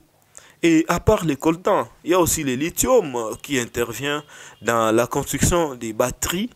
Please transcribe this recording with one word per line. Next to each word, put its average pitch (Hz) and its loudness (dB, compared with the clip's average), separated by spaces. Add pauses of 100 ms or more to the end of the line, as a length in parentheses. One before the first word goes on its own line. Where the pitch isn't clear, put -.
(640)
Et 165 4
à 170 0
part 208 2
les 147 -2
coltans, 165 0 (160)
il 135 -2
y 175 2
a 185 4
aussi 160 0
le 131 -2
lithium, 170 0
euh, 113 -6
qui 139 -4
intervient 120 -4 (380)
dans 113 2
la 120 2
construction 143 0
des 117 -10
batteries. 127 -4